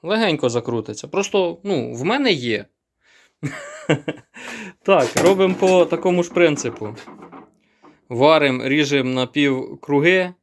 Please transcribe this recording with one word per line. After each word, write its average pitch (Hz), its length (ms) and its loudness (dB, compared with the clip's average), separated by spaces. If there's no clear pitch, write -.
Легенько 180 440 0
закрутиться. 117 580 -6
Просто, 185 560 -2
ну, 127 300 -4
в 120 100 -8
мене 247 280 0
є. 117 380 -4
<laughs> - 1160 -16
Так, 156 320 2
робимо 185 440 4
по 185 260 4
такому 175 380 0
ж 175 100 -8
принципу. 131 600 0
Варим, 135 580 4
ріжем 135 460 0
на 127 140 -2
пів 139 540 -2
круги 180 600 2